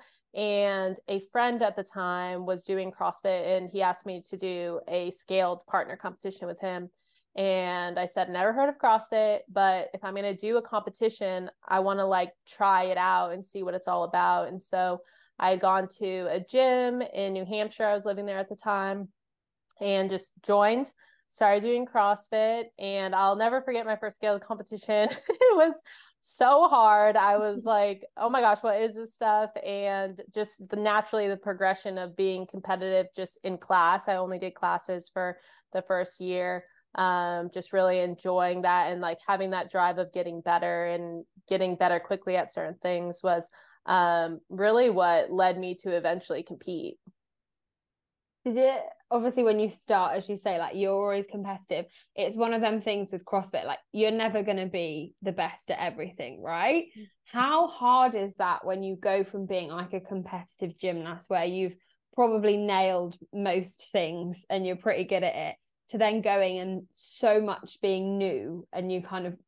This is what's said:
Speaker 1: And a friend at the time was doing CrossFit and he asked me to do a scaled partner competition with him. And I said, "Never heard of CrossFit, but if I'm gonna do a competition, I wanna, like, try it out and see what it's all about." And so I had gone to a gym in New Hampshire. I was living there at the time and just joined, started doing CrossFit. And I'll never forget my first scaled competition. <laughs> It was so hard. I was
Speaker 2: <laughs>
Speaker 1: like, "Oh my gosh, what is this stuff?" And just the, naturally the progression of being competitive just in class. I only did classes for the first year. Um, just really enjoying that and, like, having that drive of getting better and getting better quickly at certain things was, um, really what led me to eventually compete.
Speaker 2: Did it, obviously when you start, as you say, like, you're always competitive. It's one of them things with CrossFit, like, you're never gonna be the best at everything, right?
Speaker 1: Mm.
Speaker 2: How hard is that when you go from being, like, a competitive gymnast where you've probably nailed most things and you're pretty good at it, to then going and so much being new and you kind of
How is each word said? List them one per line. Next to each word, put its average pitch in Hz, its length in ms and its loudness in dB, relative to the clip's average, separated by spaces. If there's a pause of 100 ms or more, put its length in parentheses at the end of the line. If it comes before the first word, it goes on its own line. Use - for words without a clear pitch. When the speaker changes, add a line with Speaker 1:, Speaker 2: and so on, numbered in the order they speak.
(340)
Speaker 1:
And 196 640 0 (100)
a 196 180 -2
friend 240 360 0
at 202 140 0
the 196 80 -6
time 180 640 -6
was 180 180 -4
doing 190 260 -4
CrossFit 180 640 -2
and 180 140 -4
he 196 100 -4
asked 180 240 0
me 180 180 -10
to - 140 -14
do 175 520 -6
a 180 240 -2
scaled 180 540 -2
partner 190 300 -2
competition 190 520 -10
with 175 100 -10
him. 180 320 -8 (460)
And 180 640 -2
I 180 80 -2
said, 185 220 -2
"Never 185 240 0
heard 269 180 2
of 285 80 -6
CrossFit, 220 680 2
but 190 460 2
if 190 100 -12
I'm 190 120 -6
gonna 202 200 -4
do 220 200 -2
a 226 60 2
competition, 208 880 -4 (160)
I 190 140 0
wanna, 196 260 0
like, 185 280 0 (100)
try 190 400 2
it 185 140 0
out 180 340 2
and 190 120 -8
see 196 180 -10
what 180 120 -6
it's 180 140 -6
all 175 160 0
about." 180 440 2
And 190 140 -12
so 180 400 -2 (360)
I 185 120 2
had 185 100 2
gone 190 260 2 (140)
to 185 280 -4
a 175 120 -2
gym 247 600 2
in 196 320 -4
New 190 100 -4
Hampshire. 214 420 -4
I 208 80 2
was 202 100 -2
living 202 220 -4
there 196 120 -6
at 196 100 -6
the 202 80 -12
time 196 560 -4 (680)
and 196 300 0
just 185 220 -6 (100)
joined, 214 500 4 (400)
started 208 300 4
doing 240 240 0
CrossFit. 220 800 0 (120)
And 196 360 -4
I'll 196 220 2
never 233 260 2
forget 233 240 -4
my 214 100 -2
first 214 200 -8
scaled 208 260 0
competition. 214 720 -2
<laughs> - 140 -16 (240)
It 381 40 6
was 320 260 4 (400)
so 285 440 6
hard. 214 480 8
I 202 220 6
was 214 280 -2
Speaker 2:
<laughs> 220 120 4
Speaker 1:
like, 202 300 2 (100)
"Oh 233 140 0
my 262 100 2
gosh, 208 220 4
what 214 180 2
is 220 140 -2
this 220 200 -12
stuff?" 214 360 2 (120)
And 196 560 -4 (160)
just 208 340 -6
the, 208 80 -6
naturally 208 520 0
the 196 80 -2
progression 190 640 -2
of 180 180 -10
being 185 300 -2
competitive 185 680 -2
just 185 300 -10
in 185 140 -4
class. 180 500 2
I 190 80 2
only 185 220 -4
did 185 160 -8
classes 175 580 -4
for 180 260 -4 (360)
the 185 80 -2
first 185 380 -2
year. 180 440 -4 (300)
Um, 175 580 0
just 185 220 -10
really 185 260 4
enjoying 180 600 0
that 180 300 2
and, 180 100 -6
like, 170 240 -4
having 190 240 0
that 185 200 -4
drive 180 280 2
of 180 140 -4
getting 175 280 -6
better 170 460 0
and 170 400 -6 (220)
getting 185 280 0
better 175 240 2
quickly 190 360 -4
at 170 160 -2
certain 165 280 -8
things 175 420 -4
was, 175 280 0 (340)
um, 170 640 2
really 214 400 4
what 175 420 4
led 185 280 2
me 180 240 -6
to 180 120 -4
eventually 170 480 -2
compete. - 540 -10 (1500)
Speaker 2:
Did 233 120 -2
it, 262 260 2 (260)
obviously 240 360 0
when 214 160 4
you 214 100 0
start, 180 460 0
as - 120 -6
you 202 80 -6
say, 185 220 -4
like, 165 160 -4
you're 196 180 0
always 202 380 0
competitive. 196 560 -6 (300)
It's 202 180 -2
one 233 180 0
of 226 80 0
them 220 220 0
things 202 300 -4
with 180 120 -8
CrossFit, - 420 -4
like, 139 120 -6 (140)
you're 214 180 2
never 220 320 0
gonna 190 240 0
be 165 560 -6
the 190 80 -4
best 175 400 -6
at - 80 -2
everything, 160 640 -8
right? 220 440 0 (120)
Speaker 1:
Mm. 214 80 -18 (200)
Speaker 2:
How 294 420 2
hard 247 480 4
is 196 220 -4
that 180 260 -2
when 190 180 -4
you 190 140 -6
go 196 260 0
from 196 240 -6
being, 180 220 -4
like, 175 240 -8
a 190 80 -6
competitive 180 760 -10
gymnast 170 540 -6
where 175 140 0
you've 180 320 -4 (380)
probably 214 420 4
nailed 190 600 0 (160)
most 185 600 -4
things 175 580 -4
and 190 160 -2
you're 180 100 -4
pretty 185 280 -2
good 185 180 -2
at 175 140 -2
it, 151 200 -8 (340)
to 220 80 -6
then 214 220 2
going 190 380 0
and 185 360 -8
so - 460 2
much - 400 -6
being 196 380 0
new 165 540 -4
and 185 180 -6
you 180 120 -4
kind 180 240 -8
of 175 100 -8 (120)